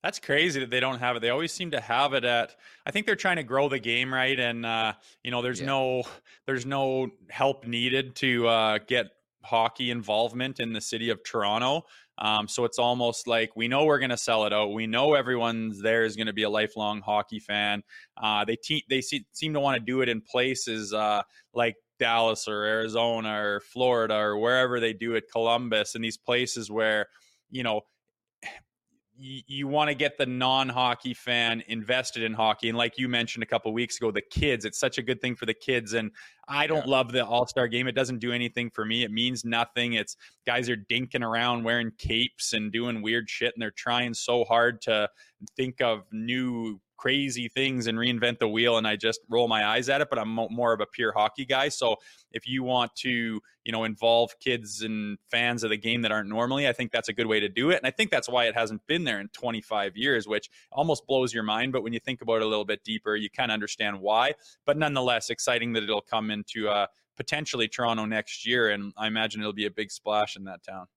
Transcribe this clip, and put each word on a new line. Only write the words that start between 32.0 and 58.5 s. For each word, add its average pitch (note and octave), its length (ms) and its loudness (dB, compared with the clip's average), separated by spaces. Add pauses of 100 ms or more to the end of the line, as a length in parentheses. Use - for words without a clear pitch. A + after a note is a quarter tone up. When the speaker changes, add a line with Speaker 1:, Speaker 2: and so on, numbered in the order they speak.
Speaker 1:
in A2 100 -2
hockey. A2 340 2
And A2+ 100 0
like A#2+ 200 0
you B2+ 100 -2
mentioned A#2 360 -2
a - 20 -2
couple A2+ 260 0
weeks A#2 260 -2
ago, A2+ 140 0
the G2+ 100 -2
kids, B2 440 0
it's G#2 140 -6
such - 180 0
a C3+ 40 -2
good A#2 200 -2
thing B2 140 -2
for A#2+ 100 -8
the A2+ 80 0
kids. A#2 400 -2
And A2 180 -2 (360)
I C#3+ 200 0
don't D3+ 180 0
Speaker 2:
Yeah. C3+ 60 0
Speaker 1:
love C3 220 2
the B2 120 2
All-Star A#2+ 420 2
Game. A#2+ 200 0
It B2 80 -4
doesn't B2+ 240 -2
do A#2+ 140 -2
anything A#2+ 360 -2
for A2 160 -6
me. A2+ 180 0
It G#2+ 80 -4
means A#2 340 -2
nothing. A#2 480 0
It's G#2+ 240 -2 (280)
guys B2 240 0
are A#2+ 80 0
dinking A#2+ 460 -2
around A#2 400 0
wearing A#2 340 0
capes - 560 -2
and G#2+ 180 -2
doing A#2 300 -4
weird A2+ 280 -2
shit. A#2+ 260 -2
And A2+ 60 -8
they're G#2+ 100 -4
trying A#2+ 420 -2
so A#2+ 300 0
hard A#2 380 2
to G#2+ 280 2 (460)
think C3 260 -4
of A2 300 0
new A#2 720 -4 (160)
crazy B2+ 520 -2
things C3 380 0
and A2+ 100 0
reinvent A#2+ 420 0
the A2+ 80 2
wheel. A#2 300 4
And A2 100 0
I G#2+ 80 2
just A2 240 -2 (100)
roll A#2 200 4
my G#2+ 160 2
eyes A#2+ 240 0
at C#3 100 2
it, D3 100 2
but C3 80 0
I'm A2 120 -2
mo-, A2+ 200 -2
more A#2 220 2
of G#2+ 80 2
a G#2 60 0
pure A2+ 260 -2
hockey G#2+ 320 0
guy. C3+ 240 0
So A#2+ 300 0 (340)
if A2+ 160 -8
you C3 160 -2
want B2 340 0
to, A#2 440 -2 (240)
you A2+ 60 -6
know, A2+ 120 -2
involve A2+ 560 4
kids A2 420 -4
and G#2+ 360 -4 (120)
fans A#2+ 360 0
of G#2+ 60 2
the G#2+ 60 0
game A#2 260 -2
that G#2+ 100 2
aren't G#2 160 -2
normally, B2+ 400 0
I A#2 40 2
think B2 200 -4
that's A#2 160 -2
a A2 40 -4
good A2+ 140 0
way G#2+ 140 4
to G2+ 80 -2
do A#2+ 200 0
it. F3+ 80 4
And - 80 -4
I C3 60 2
think A3 200 -2
that's B2 180 0
why B2 160 4
it A2 100 0